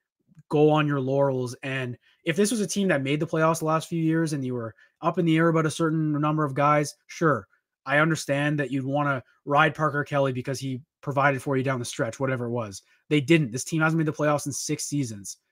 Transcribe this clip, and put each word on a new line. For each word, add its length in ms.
go 200
on 180
your 120
laurels. 640
And 340
if 100
this 160
was 80
a 80
team 220
that 140
made 180
the 60
playoffs 320
the 60
last 220
few 140
years 320
and 100
you 100
were 220
up 160
in 60
the 140
air 100
about 180
a 60
certain 480
number 240
of 100
guys, 420
sure, 400
I 140
understand 600
that 100
you'd 160
wanna 380
ride 300
Parker 280
Kelly 300
because 260
he 220
provided 400
for 160
you 60
down 160
the 60
stretch, 340
whatever 260
it 60
was. 320
They 120
didn't. 300
This 120
team 180
hasn't 160
made 100
the 60
playoffs 320
in 60
six 340
seasons, 520